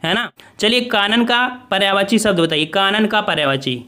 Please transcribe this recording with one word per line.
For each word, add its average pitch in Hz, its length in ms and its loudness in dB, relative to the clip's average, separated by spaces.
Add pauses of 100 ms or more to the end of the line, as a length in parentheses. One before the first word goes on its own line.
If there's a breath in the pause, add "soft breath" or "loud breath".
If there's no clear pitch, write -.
है 165 100 0
ना। 226 160 -4 (280 loud breath)
चलिए 226 220 2
कानन 233 440 0
का 240 220 0 (240)
पर्यायवाची 196 480 2
शब्द 202 220 2
बताइए, 160 240 0
कानन 196 420 0
का 214 140 0
पर्यायवाची, 135 680 -2